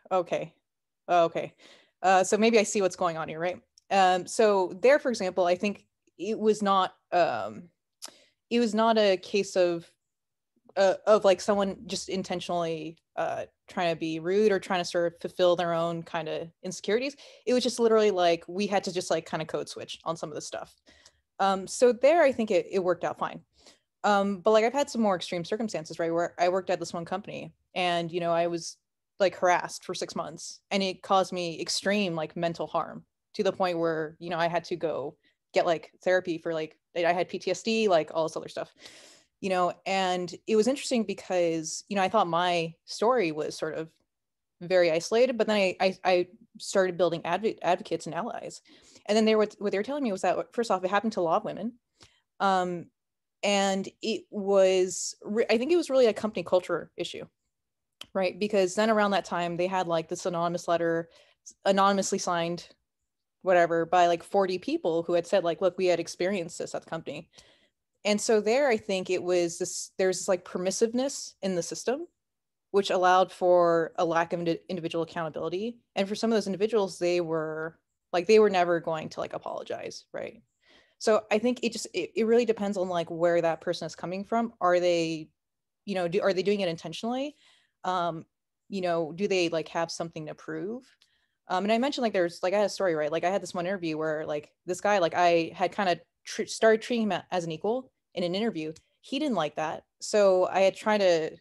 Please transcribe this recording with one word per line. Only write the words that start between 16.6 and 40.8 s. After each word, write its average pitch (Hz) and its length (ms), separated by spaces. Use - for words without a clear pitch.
insecurities. 220 540
It 247 80
was 247 80
just 240 180
literally, 220 300
like, 175 380
we 190 180
had 190 180
to 190 80
just, 175 180
like, 165 160
kind 160 160
of 156 60
code 147 200
switch - 360
on 165 120
some 170 120
of 147 60
the - 60
stuff. - 400
Um, 190 260
so 247 260
there, 285 300
I 269 100
think 226 180
it, 180 200
it 196 100
worked 175 240
out 156 140
fine. - 240
Um, 202 360
but, 214 120
like, 220 120
I've 240 80
had 285 180
some 233 120
more 202 140
extreme 170 280
circumstances, 214 540
right, 165 140
where 170 260
I 175 100
worked 185 220
at 175 80
this 170 140
one 170 120
company 165 500
and, 175 380
you 175 80
know, 170 120
I 170 140
was, 170 300
like, 185 180
harassed 175 480
for 185 100
six 175 200
months 165 460
and 196 120
it 185 200
caused 190 300
me 175 280
extreme, 196 540
like, 156 220
mental 170 300
harm - 380
to - 80
the 190 100
point 180 260
where, 160 420
you 170 100
know, 170 80
I 165 80
had 165 180
to 180 120
go 156 400
get, 170 140
like, 160 260
therapy 180 360
for, 165 160
like, 160 240
I, 170 100
I 170 60
had 175 160
P 190 100
T 175 120
S 180 120
D, 220 260
like, 180 240
all 165 120
this 160 120
other 160 120
stuff, - 260
you 196 80
know. 180 240
And 180 480
it 220 100
was 214 120
interesting 262 360